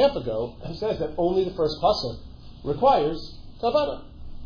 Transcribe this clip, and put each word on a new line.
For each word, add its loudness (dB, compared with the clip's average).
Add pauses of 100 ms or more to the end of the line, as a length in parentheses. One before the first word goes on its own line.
half 4
ago, -4 (120)
who -6
says -2
that -4
only 4
the -2
first 0
Pasuk 2 (460)
requires 2 (240)
Kavana. 2 (440)